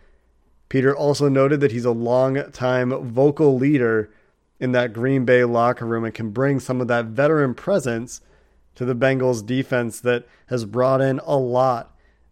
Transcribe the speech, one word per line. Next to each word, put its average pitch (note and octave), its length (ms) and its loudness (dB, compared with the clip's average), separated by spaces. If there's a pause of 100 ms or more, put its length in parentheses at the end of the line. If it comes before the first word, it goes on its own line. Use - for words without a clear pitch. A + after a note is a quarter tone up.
(720)
Peter C3+ 260 2
also C#3+ 320 0
noted C#3 320 2
that C#3 100 2
he's A#2 140 -6
a B2 80 2
long-time B2+ 960 -2
vocal C3+ 680 2
leader A#2+ 540 0 (480)
in B2+ 140 -2
that B2 220 0
Green C3 300 0
Bay B2 200 6
locker A#2+ 400 0
room A2+ 200 -4
and A2+ 100 -8
can A2+ 160 -6
bring C3+ 280 0
some B2+ 220 -4
of B2 80 -2
that A#2+ 160 0
veteran C3+ 500 0
presence B2+ 680 -4 (520)
to B2+ 120 -6
the C3 80 -2
Bengals B2+ 500 0
defense B2 560 -4
that A#2+ 260 -2 (200)
has B2 180 -4
brought B2+ 380 2
in C3+ 240 0
a C#3+ 100 0
lot B2+ 580 0 (380)